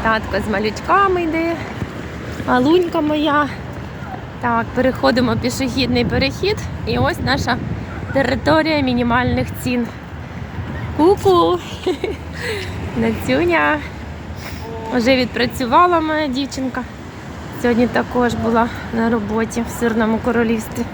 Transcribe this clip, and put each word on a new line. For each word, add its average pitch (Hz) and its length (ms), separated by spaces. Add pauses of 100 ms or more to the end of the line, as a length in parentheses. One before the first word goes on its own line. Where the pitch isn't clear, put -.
Татко 220 340 (100)
з 214 40
малючками 339 720
йде, 330 320 (920)
Алунька 320 540
моя. 294 460 (920)
Так, 233 240 (100)
переходимо 254 640
пішохідний 247 640
перехід. 269 520 (300)
І 233 100
ось 269 280
наша 247 320 (560)
територія 294 680
мінімальних 247 680 (160)
цін. 247 240 (1080)
Ку-ку! 349 640 (260)
<laughs> - 1120
Нацюня. 294 840 (1120)
Вже 254 220
відпрацювала 254 840
моя 311 280
дівчинка. 262 540 (800)
Сьогодні 240 260
також 240 460
була 226 340 (260)
на 226 160
роботі 226 580
в - 120
Сирному 226 380
Королівстві. 226 680 (100)